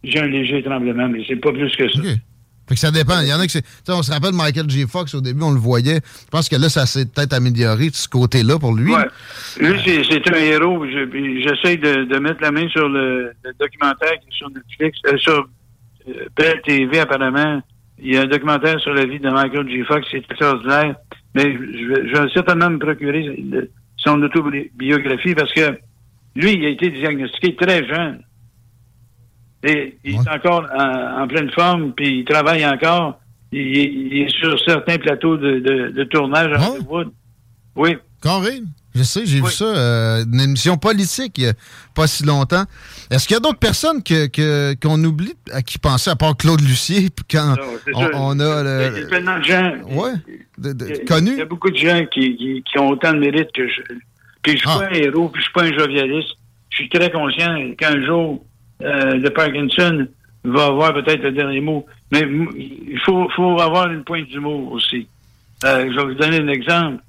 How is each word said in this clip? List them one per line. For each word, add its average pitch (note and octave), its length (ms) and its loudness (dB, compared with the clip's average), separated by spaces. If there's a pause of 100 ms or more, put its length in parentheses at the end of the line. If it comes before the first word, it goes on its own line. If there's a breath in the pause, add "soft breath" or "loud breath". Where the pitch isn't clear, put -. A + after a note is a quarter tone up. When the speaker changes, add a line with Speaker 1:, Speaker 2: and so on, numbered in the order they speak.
Speaker 1:
j'ai D3+ 140 -2
un D3+ 80 0
léger C3+ 360 -2
tremblement, B2 460 -2
mais A#2 200 -4
c'est C3 80 -4
pas D3 160 0
plus C3+ 240 -2
que B2+ 160 0
ça. C3+ 60 0
Speaker 2:
Ok. D#3+ 80 -2 (600)
Fait C3 60 0
que A#2 60 0
ça D3+ 120 2
dépend. D#3+ 280 2
Il C#3+ 80 0
y C#3+ 40 0
en D#3 80 0
a F#3+ 60 2
que D#3 60 -2
c'est, D3+ 100 -2
tu - 60 -12 (160 loud breath)
sais, F3+ 80 -4
on F3 100 0
se C3+ 100 -2
rappelle D#3 220 0
Michael D#3 360 0
J. C3+ 160 0
Fox, D#3+ 280 -6
au C#3 60 -4
début, C3 220 -4
on D#3+ 80 2
le C#3 80 4
voyait. B2 420 2 (240 loud breath)
Je - 60 -18
pense D#3+ 180 0
que D#3 80 0
là, D3 120 4
ça C#3 180 2
s'est C3+ 200 -2
peut-être C#3 260 -2
amélioré B2 580 2
de - 40 -12
ce - 140 -6
côté-là B2 500 4
pour C3 160 2
lui. B2 180 2
Speaker 1:
Ouais. D#4 100 4 (580 loud breath)
Lui, D3+ 80 4
Speaker 2:
Euh. G3 160 4
Speaker 1:
c'est, E3 200 2
c'est D#3 280 2
un E3 60 2
héros. D#3 480 2
Je, C3+ 200 -4
puis C3 360 -4
j'essaie D3 340 0
de, C#3+ 280 2
de C3 140 0
mettre D#3 220 -2
la D3+ 120 0
main D#3+ 160 0
sur D#3 200 2
le, B2+ 440 -2 (120)
le B2+ 140 -10
documentaire C#3+ 640 -2
qui - 80 -20
est - 100 -12
sur C#3+ 120 -12
Netflix, D3+ 560 -6
euh, C#3 120 2
sur, C#3+ 300 0 (600)
euh, B2+ 40 -12 (240)
Bell D#3+ 280 2
T C#3 220 2
V, D#3 140 2
apparemment. C#3 600 0 (380)
Il C3 160 -2
y - 20 4
a C3+ 60 4
un C3+ 40 2
documentaire D3 540 0
sur D3 140 -4
la C3+ 120 2
vie C#3 120 -6
de C#3 100 -2
Michael C3+ 400 0
J. B2 160 -4
Fox, D3 260 -2
c'est C3+ 80 -6
extraordinaire. C#3 760 0 (400 loud breath)
Mais C#3 180 2
je A#2+ 340 -8
vais, C3+ 220 0
je C#3+ 120 2
vais C#3+ 120 2
certainement F3 380 2
me D#3+ 80 -2
procurer D3 440 -2
le, C3 480 -6 (260)
son D3 260 2
autobiographie C#3+ 1120 -2
parce D3+ 180 -2
que D3+ 260 0 (560)
lui, F3+ 200 2
il E3 100 -2
a D3 60 0
été E3+ 200 -2
diagnostiqué D3 680 -4
très F3 300 2
jeune. D3+ 360 -6 (1400)
Et C#3+ 400 -2
il C3+ 140 -4
Speaker 2:
Ouais. B2 60 2
Speaker 1:
est D3+ 120 -2
encore E3+ 300 0 (100)
en, C3 460 -2
en C3 60 -4
pleine C#3+ 240 -2
forme, E3+ 400 2
puis C3+ 280 -2
il B2 40 -6
travaille D3+ 420 2
encore. D#3+ 540 0 (320)
Il, C#3+ 80 -4
il, C3+ 520 0
il C#3 100 2
est C#3 80 -2 (100)
sur D#3 240 0
certains E3+ 340 0
plateaux D#3 380 0
de, C#3 240 0
de, B2+ 300 0
de C3 140 -4
tournage D3 480 0
à C#3+ 80 0
Speaker 2:
Ouais. A3+ 180 0
Speaker 1:
Hollywood. E3+ 320 -6 (680)
Oui. D#3+ 200 2 (260)
Speaker 2:
Carré. G3 400 -2 (320)
Je B2 100 2
sais, G3+ 200 -2
j'ai C#3 160 2
Speaker 1:
Oui. B2+ 60 2
Speaker 2:
vu A2+ 60 0
ça, - 120 -4
euh, A#2 680 0
une B2+ 100 2
émission C#3 360 2
politique G#3 600 0
il B2+ 60 0
y A#2+ 40 2
a A2+ 60 2 (400 loud breath)
pas D#3 120 2
si - 200 -2
longtemps. D3 380 2 (460 loud breath)
Est-ce C3 160 2
qu'il G#3 80 4
y - 40 4
a - 20 2
d'autres B3+ 180 0
personnes B3+ 440 2
que, D#3+ 240 2
que, C#3+ 560 0
qu'on D#3 220 4
oublie E3 280 -2 (180)
à C3+ 120 -4
qui - 160 -8
penser, C3+ 320 2
à D#3+ 60 2
part D#3 200 2
Claude D#3+ 240 4
Lucier, D3+ 480 2
puis - 220 -8
quand D3 260 2
Speaker 1:
Non, C#3 60 -4 (220)
c'est - 100 -4
Speaker 2:
on, A#2+ 80 -2
Speaker 1:
ça. D#3+ 120 0
Speaker 2:
on C#3 260 0
a D3+ 200 2
Speaker 1:
Il C#3 60 -2
y C3 180 0
a C3 60 0 (100)
Speaker 2:
le D3 80 -10
Speaker 1:
tellement F3+ 300 -2
de D3+ 60 -4
gens. F#3 280 2 (180)
Speaker 2:
Ouais, G3 220 -2 (460)
de, C#3 160 -6
de, A#2+ 120 -8
Speaker 1:
Il D3 100 -6
y - 40 -6
a, - 40 -10
Speaker 2:
connus. E3+ 280 4
Speaker 1:
il C#4 60 -2
y - 40 -4
a D#3 40 -6
beaucoup F3 240 -2
de - 60 -4
gens E3+ 360 2
qui, C3 240 0
qui, C3 340 -6
qui C#3+ 80 -2
ont C#3 100 4
autant C#3 260 2
de D3+ 60 2
mérite D3 340 2
que B2+ 120 -2
je, - 140 -6 (600 soft breath)
puis D3+ 100 2
je C#3 60 2
suis C#3 100 0
Speaker 3:
Ah. D#3 120 2
Speaker 1:
pas G3 60 -2
un F#3 120 -4
héros, D#3 300 2
puis - 120 -6
je - 40 -2
suis - 80 -6
pas F3 120 2
un D#3 140 0
jovialiste. C#3+ 520 0 (400)
Je - 80 -6
suis - 100 -6
très F3 220 2
conscient D3+ 680 -2
qu'un D3 260 2
jour, D#3+ 400 0 (380)
euh, C3+ 340 0
le C3+ 140 2
Parkinson D3 760 2 (380)
va C#3 220 2
avoir D3 280 4
peut-être C#3+ 280 0
le C#3 100 0
dernier C#3 280 -2
mot. D3+ 260 -2 (240 soft breath)
Mais D3 100 4
m-, D3+ 360 0
il C3+ 440 -12
faut, F#3 300 2
faut F3+ 300 2
avoir E3+ 320 2
une D#3 120 -8
pointe E3 240 -6
d'humour C#3+ 440 -6
aussi. A#2 340 -4 (580)
Euh, C3 280 2
je B2 40 -2
vais C#3+ 80 0
vous C3 100 -4
donner D#3 240 2
un D3 100 0
exemple. C#3+ 600 0